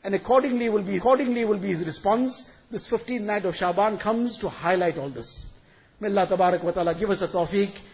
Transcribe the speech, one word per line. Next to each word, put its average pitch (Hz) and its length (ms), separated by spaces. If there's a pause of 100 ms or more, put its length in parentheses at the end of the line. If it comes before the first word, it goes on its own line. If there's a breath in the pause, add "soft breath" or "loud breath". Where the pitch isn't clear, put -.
And 196 100
accordingly 247 540
will 208 160
be, 190 120
accordingly 240 480
will 208 160
be 190 140
his 165 120
response. 240 540 (300 loud breath)
This - 180
fifteenth 233 360
night 208 200
of 170 100
Shaban 190 440
comes 233 420
to 196 80
highlight 170 480
all 139 140
this. - 360 (520 soft breath)
May 208 100
Allah 196 180
Tabarak 180 360
wa 175 100
Ta'ala 170 260
give 208 100
us 185 140
a 165 60
tawfiq 196 440 (220 loud breath)